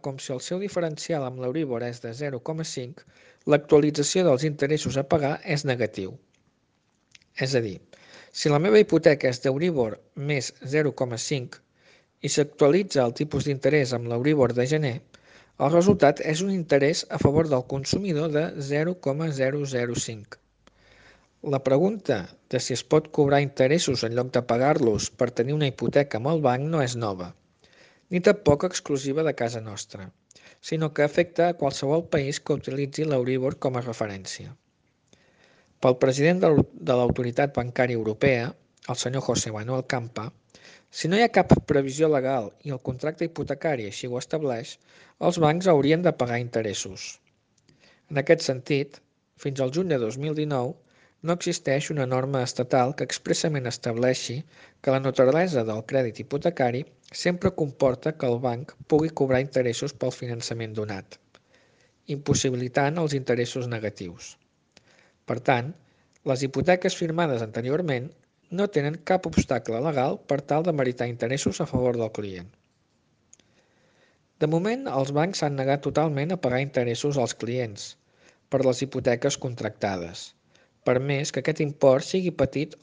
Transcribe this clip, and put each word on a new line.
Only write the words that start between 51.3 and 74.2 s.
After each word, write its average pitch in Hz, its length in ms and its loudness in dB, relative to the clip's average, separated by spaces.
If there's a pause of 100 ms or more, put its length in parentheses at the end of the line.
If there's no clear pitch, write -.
existeix 147 560 -2
una 139 160 0
norma 131 360 0
estatal 127 500 0
que 135 100 -4
expressament 151 640 -2
estableixi 123 680 -2 (420)
que 135 120 2
la 135 100 2
naturalesa 135 640 4
del 110 240 -4
crèdit 127 320 -2
hipotecari 139 640 -2 (280)
sempre 180 500 0
comporta 139 560 0
que 139 120 -2
el 117 120 2
banc 123 320 -4 (160)
pugui 156 200 4 (120)
cobrar 131 240 2
interessos 131 480 -2
pel 127 200 -4
finançament 117 640 -8
donat, 104 400 -8 (1000)
impossibilitant 143 840 0
els 147 160 -2
interessos 123 520 -2
negatius. 104 640 -10 (920)
Per 120 160 -4
tant, 131 300 2 (560)
les 131 160 0
hipoteques 180 500 2
firmades 160 480 -2
anteriorment 127 680 -2 (400)
no 202 200 -2
tenen 151 380 -2
cap 185 180 2
obstacle 120 560 0
legal 151 460 0
per 139 100 0
tal 151 240 0
de 175 80 2
meritar 127 400 -2
interessos 120 480 -2
a 156 80 -2
favor 123 320 0
del 110 160 -2
client. 95 320 -8 (1900)